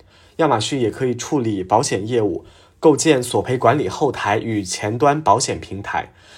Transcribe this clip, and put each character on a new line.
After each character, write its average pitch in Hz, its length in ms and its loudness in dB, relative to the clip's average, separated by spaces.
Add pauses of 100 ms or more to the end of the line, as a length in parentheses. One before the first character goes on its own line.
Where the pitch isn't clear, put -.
(380)
亚 160 80 2
马 120 140 2
逊 135 200 -4
也 113 80 2
可 131 160 -4
以 120 120 -2
处 135 240 -2
理 104 240 -2
保 107 180 2
险 104 240 -2
业 113 160 0
务， 98 220 -2 (340)
构 156 180 6
建 143 240 2
索 113 220 -2
赔 127 160 -2
管 120 180 4
理 123 120 -2
后 135 240 -2
台 107 260 -2
与 107 240 -4
前 107 340 -4
端 143 240 2
保 113 200 4
险 110 180 -4
平 95 240 -12
台， - 300 -8 (260)